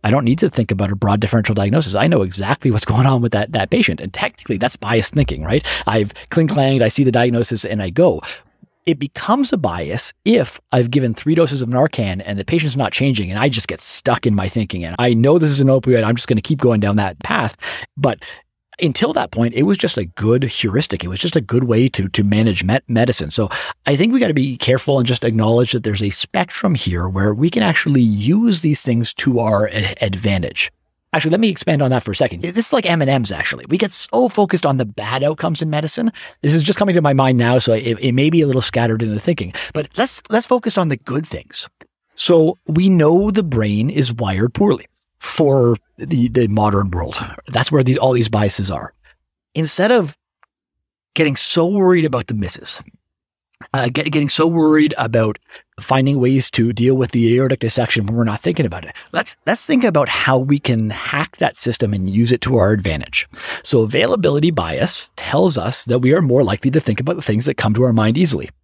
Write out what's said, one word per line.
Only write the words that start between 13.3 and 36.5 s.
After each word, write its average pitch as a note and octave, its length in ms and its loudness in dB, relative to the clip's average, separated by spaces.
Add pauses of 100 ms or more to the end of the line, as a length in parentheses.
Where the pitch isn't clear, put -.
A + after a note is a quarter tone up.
and G2+ 100 -4
I C3 80 2
just A2+ 180 -2
get D#2+ 140 -10
stuck - 460 -2
in G#2+ 80 2
my F#2+ 120 -2
thinking. G2 380 -4
And E2 140 -10
I B2 160 2
know C3+ 240 4
this D#3 100 2
is C#3 140 2
an C3+ 60 4
opioid. B2+ 360 2
I'm A#2 120 0
just - 120 -6
gonna A2 140 0
keep C#3+ 180 -2
going A#2 200 2
down G2+ 160 0
that G2+ 240 -2
path. - 360 -4 (400)
But C3+ 260 -2 (600)
until G#3+ 320 0
that - 160 -2
point, A#2 240 0
it B2 80 2
was F#3+ 160 2
just - 180 0
a G2 80 -2
good A2 380 0
heuristic. A2 600 -2
It F2 60 -8
was F#2 120 -6
just E3+ 160 -4
a D#3 40 -4
good A#2+ 240 -2
way A#2+ 240 2
to, F#2+ 220 -4
to G#2 140 0
manage G#2 380 2
med-, G#2+ 240 0
medicine. A2 440 0
So G2+ 180 -2 (380)
I C#3 100 2
think G#3+ 160 2
we C4 80 2
gotta G3 140 0
be C3 240 -2
careful C3+ 400 0
and A#2+ 80 2
just B2 180 -2
acknowledge A2+ 480 2
that A#2 120 -4
there's G#2 180 -2
a G2+ 80 0
spectrum F3+ 640 -2
here F2+ 340 -2
where G2 240 0
we C3+ 160 0
can A3 140 0
actually D3 400 2
use D#3 580 2
these D3+ 220 0
things A#2 320 -2
to A#2+ 260 0
our G#2+ 280 2
a-, G2+ 260 -4 (100)
advantage. F#2+ 640 -2 (420)
Actually, D#3 180 0
let E3+ 80 2
me A3 100 2
expand D#3+ 320 0
on C3 120 2
that B2+ 100 0
for - 80 -8
a F#2 60 -4
second. F#2+ 260 -2
This F#3 240 -2
is - 60 0
like B3+ 120 0
M E3+ 160 0
and C3+ 220 0
Ms, G2 80 -4
actually. D#2 360 -6
We E3 120 -2
get G#3 140 -2
so A#3+ 360 0
focused F#3+ 380 0
on C3+ 120 2
the B2+ 60 0
bad A2 380 -6
outcomes D#3 400 -2
in D#3 80 -4
medicine. D#3 400 -2 (320)
This D3 120 2